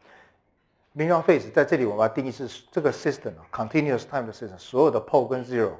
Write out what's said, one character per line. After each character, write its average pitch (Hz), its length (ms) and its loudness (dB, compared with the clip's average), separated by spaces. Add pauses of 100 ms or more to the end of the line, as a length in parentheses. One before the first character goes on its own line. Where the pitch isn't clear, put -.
(960)
minimum 160 280 2
phase 143 280 2
在 147 140 4
这 156 120 2
里 127 80 0
我 104 60 0
们 104 80 -2
把 110 80 6
它 110 60 -10
定 135 120 -4
义 131 60 -6
是 127 160 -10 (240)
这 - 80 -6
个 147 120 2
system 120 460 -6
啊， - 140 -20
continuous 127 540 -2
time 127 220 -6
的 107 60 -12
system， 95 240 -14
所 127 260 0
有 151 80 4
的 117 100 0
pole 127 260 2
跟 127 160 -4
zero 117 360 0